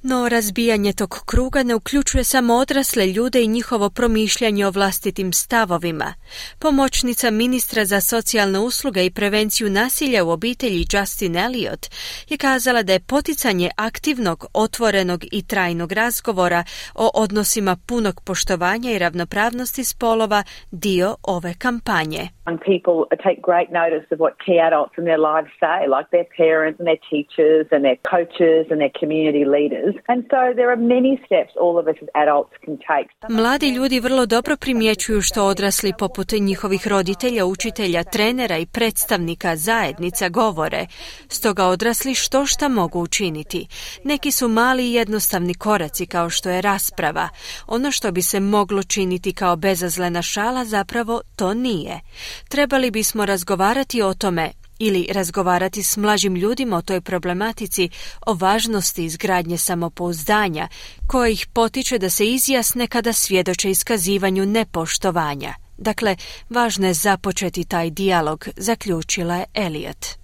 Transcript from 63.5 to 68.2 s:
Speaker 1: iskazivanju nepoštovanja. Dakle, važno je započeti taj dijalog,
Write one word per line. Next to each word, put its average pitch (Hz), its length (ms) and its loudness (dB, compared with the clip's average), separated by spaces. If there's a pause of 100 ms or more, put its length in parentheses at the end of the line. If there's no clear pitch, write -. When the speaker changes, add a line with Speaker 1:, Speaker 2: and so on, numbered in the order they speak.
Speaker 1:
iskazivanju 190 760 0
nepoštovanja. 165 1080 -2 (240)
Dakle, 208 380 -2 (340)
važno 233 360 0
je 180 80 2
započeti 185 720 -2
taj 170 260 -2
dijalog, 160 640 0